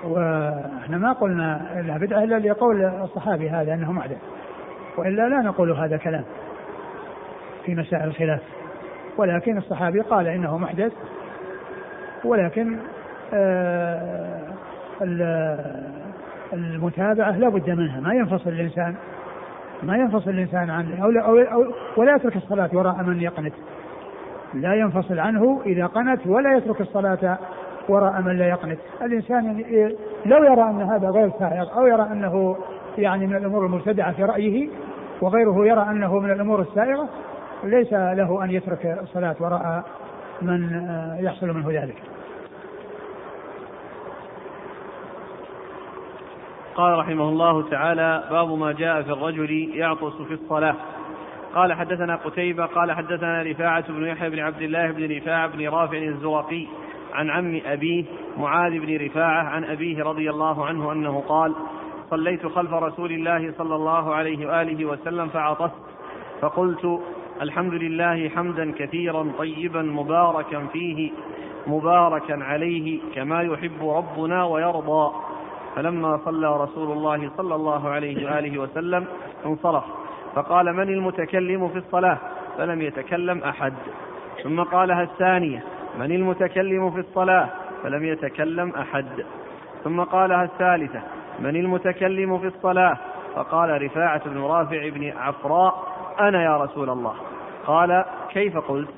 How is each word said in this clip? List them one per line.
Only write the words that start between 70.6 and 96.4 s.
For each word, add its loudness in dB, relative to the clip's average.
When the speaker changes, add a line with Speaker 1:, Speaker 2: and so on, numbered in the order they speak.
Speaker 2:
فيه -4
مباركا 4
عليه -2
كما 0
يحب -2
ربنا 0
ويرضى. 2
فلما 0
صلى 2
رسول -2
الله -2
صلى -2
الله 0
عليه -2
وآله -2
وسلم -2
انصرف، 2
فقال: 4
من 0
المتكلم 0
في -4
الصلاة؟ 2
فلم -2
يتكلم -2
أحد. -2
ثم 0
قالها 4
الثانية: 2
من -2
المتكلم 2
في -4
الصلاة؟ 4
فلم -2
يتكلم -2
أحد. -4
ثم 0
قالها 4
الثالثة: 2
من -2
المتكلم 0
في -4
الصلاة؟ 4
فقال 2
رفاعة 0
بن -4
رافع 0
بن -6
عفراء: 2
أنا 6